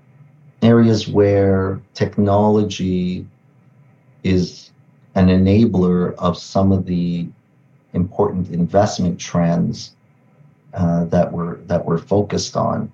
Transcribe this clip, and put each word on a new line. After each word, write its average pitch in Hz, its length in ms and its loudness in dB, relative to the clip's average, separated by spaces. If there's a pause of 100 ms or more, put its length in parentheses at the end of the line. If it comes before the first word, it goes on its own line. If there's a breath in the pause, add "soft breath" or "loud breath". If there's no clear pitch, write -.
(600)
areas 113 460 4
where 98 760 2 (120)
technology 98 1300 0 (960)
is 92 480 -2 (440)
an 92 120 4
enabler 92 880 2
of 87 220 -2
some 98 340 0
of 90 140 0
the 87 420 -4 (680)
important 92 580 -4
investment 92 680 -2
trends, - 760 -4 (800)
uh, 85 320 0
that 87 280 0
we're, 85 320 -8
that 85 200 -4
we're 85 120 -2
focused 98 580 -4
on. 113 380 -4